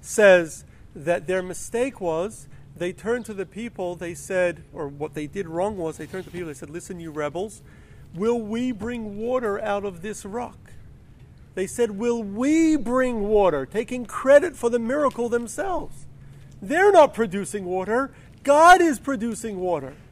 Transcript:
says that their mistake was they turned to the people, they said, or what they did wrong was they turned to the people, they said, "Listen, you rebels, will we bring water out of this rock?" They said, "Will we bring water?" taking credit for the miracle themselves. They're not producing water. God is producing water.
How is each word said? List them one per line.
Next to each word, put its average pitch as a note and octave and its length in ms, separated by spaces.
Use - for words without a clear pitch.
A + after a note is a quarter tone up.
says F3+ 640
that D#3+ 320
their F#3 140
mistake A3+ 600
was F3 460
they F3+ 160
turned A3+ 340
to A3 100
the F#3+ 100
people, F#3+ 500
they F3 200
said, F3+ 480
or D#3 140
what C#3+ 260
they D3+ 140
did F3 200
wrong F#3 300
was D#3+ 200
they D#3 100
turned F#3+ 160
to D#3+ 80
the - 20
people, F3 140
they D3 80
said, C#3+ 160
"Listen, F3 280
you E3 120
rebels, D3+ 500
will A3+ 260
we A#3 300
bring G#3+ 460
water A3+ 440
out G3+ 240
of F3+ 160
this G3+ 240
rock?" A#3 320
They F#3+ 120
said, A#3 240
"Will A#3 320
we D4 520
bring B3 520
water?" F#3 380
taking A#3+ 400
credit C#4+ 500
for A#3+ 140
the A#3+ 100
miracle A#3+ 500
themselves. A#3+ 800
They're E4 300
not E4 220
producing G3+ 520
water. G3 460
God E4 380
is D#4+ 180
producing A3 600
water. D#3+ 340